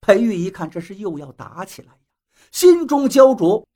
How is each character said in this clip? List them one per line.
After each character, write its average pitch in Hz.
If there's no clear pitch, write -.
裴 208
玉 226
一 175
看， 165
这 175
是 175
又 190
要 139
打 143
起 -
来， -
心 339
中 277
焦 262
灼 185